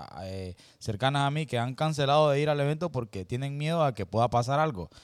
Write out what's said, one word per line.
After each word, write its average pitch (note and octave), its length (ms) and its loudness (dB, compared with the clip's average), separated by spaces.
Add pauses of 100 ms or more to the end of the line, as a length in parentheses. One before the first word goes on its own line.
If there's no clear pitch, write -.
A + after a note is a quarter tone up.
(240)
eh, F#2+ 320 -8 (240)
cercanas C3 480 0
a C#3 40 -2
mí D#3 140 -2
que A#2+ 140 -2
han B2 160 -2
cancelado D3+ 540 4
de C#3+ 100 2
ir D3+ 100 2
al D3 120 2
evento D3+ 280 0
porque A#2 360 -6
tienen C#3 320 -4
miedo D#3 260 0
a C3+ 100 2
que G2+ 120 -6
pueda A2+ 240 2
pasar B2 320 2
algo. A2 280 -2 (140)